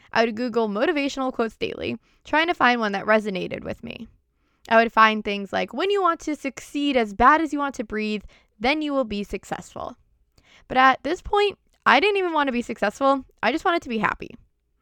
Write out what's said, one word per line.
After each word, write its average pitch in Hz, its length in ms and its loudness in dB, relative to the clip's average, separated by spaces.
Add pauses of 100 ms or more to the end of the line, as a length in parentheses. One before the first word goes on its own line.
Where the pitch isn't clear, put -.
(120)
I 233 140 2
would 233 80 -4
Google 226 340 -2
motivational 262 640 -2
quotes 233 260 -4
daily, - 420 -6 (260)
trying 311 220 0
to 339 80 0
find 240 240 2
one 208 140 -2
that 190 120 -6
resonated 202 600 -2
with - 180 -10
me. - 240 -14 (600)
I 226 100 4
would 226 140 4
find 220 320 4
things 202 300 -6
like, 190 220 -4
"When 370 160 -2
you 403 100 0
want 330 200 0
to 302 140 -4
succeed 285 600 -4
as 214 160 0
bad 254 260 6
as 311 140 -4
you 285 60 -4
want 277 160 -4
to 247 80 -8
breathe, 214 400 -4 (360)
then 277 220 0
you 294 120 -4
will 269 100 0
be 208 200 -4
successful." - 720 -12 (720)
But 262 100 -2
at 262 260 4
this 330 180 -4
point, 415 380 0 (260)
I 233 160 6
didn't 403 160 2
even 359 160 -2
want 285 160 0
to - 20 -2
be 240 100 -2
successful. 262 640 0 (180)
I 233 120 0
just 320 100 -4
wanted 339 200 0
to - 40 -16
be 226 120 -4
happy. - 360 -4 (460)